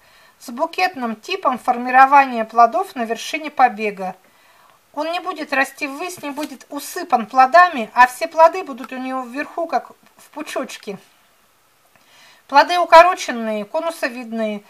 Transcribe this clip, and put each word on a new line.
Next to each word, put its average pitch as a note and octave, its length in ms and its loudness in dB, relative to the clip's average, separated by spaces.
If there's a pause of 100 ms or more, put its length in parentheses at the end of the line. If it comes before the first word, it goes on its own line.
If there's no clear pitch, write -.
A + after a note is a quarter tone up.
(380)
С - 120 -18
букетным C#4 640 -4
типом D4+ 420 -6
формирования B3+ 840 2
плодов A#3 520 0
на B3 80 -6
вершине C#4+ 460 -8
побега. G#3 640 -2 (800)
Он D#4 180 -6
не F4 80 -6
будет D#4+ 340 -8
расти C4+ 340 -4
ввысь, F4 340 -12
не - 80 -12
будет C#4 400 -12
усыпан C#4+ 560 -4
плодами, C4 680 4
а B3 120 6
все - 220 -4
плоды D#4+ 360 4
будут C4 280 -14
у C4 60 -10
него C4 240 -8
вверху, C4+ 440 -8
как B3+ 260 -6 (260)
в - 140 -20
пучочке. C4+ 680 -10 (1500)
Плоды D#4 300 4
укороченные, C4 880 4
конусовидные, A#3+ 1040 -6